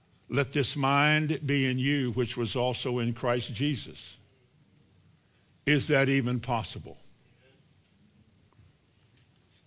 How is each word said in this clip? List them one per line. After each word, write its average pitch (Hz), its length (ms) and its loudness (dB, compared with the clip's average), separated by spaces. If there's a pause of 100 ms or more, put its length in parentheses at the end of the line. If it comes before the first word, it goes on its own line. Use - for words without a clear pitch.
(280)
"Let 135 260 -2
this 143 220 0
mind 147 720 2
be 139 220 2
in 127 100 0
you, 131 340 0
which 120 240 -2
was 117 200 -2
also 123 440 0
in 117 140 -2
Christ 123 400 -2
Jesus." 113 640 -6 (1500)
Is 147 200 4
that 135 220 4
even 123 300 0
possible? 110 580 -6 (2750)